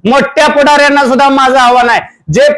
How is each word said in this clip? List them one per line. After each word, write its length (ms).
मोठ्या 440
पुढाऱ्यांना 560
सुद्धा 240
माझं 300
आव्हान 320
आहे. 100
जे 260